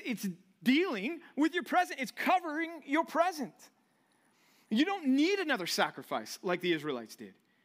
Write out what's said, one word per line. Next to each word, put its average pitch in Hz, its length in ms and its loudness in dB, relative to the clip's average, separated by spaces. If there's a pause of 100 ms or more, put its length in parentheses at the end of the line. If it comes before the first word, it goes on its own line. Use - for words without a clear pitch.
it's 208 220 -4 (340)
dealing 285 580 2 (160)
with 320 200 2
your 339 80 0
present. 330 360 0
It's 247 120 -6
covering 330 760 -2
your 302 200 2
present. 311 500 0 (1120)
You 240 160 4
don't 381 220 -2
need 311 320 4
another 262 260 -2
sacrifice 147 800 -2
like 180 180 0
the 170 120 2
Israelites 139 420 -4
did. 101 180 -16 (320)